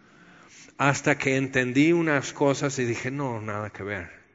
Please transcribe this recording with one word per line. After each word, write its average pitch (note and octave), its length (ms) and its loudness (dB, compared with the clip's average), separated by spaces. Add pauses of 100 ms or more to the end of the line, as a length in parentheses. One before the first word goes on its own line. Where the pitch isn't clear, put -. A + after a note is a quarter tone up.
(760)
Hasta C#3 400 2
que C3+ 200 0
entendí C3+ 560 2
unas D#3+ 400 0
cosas C#3 460 0
y B2 60 0
dije, A#2 260 -4
"No, C3 300 -6
nada G#2+ 280 -6
que - 140 -12
ver F#2+ 260 -8 (260)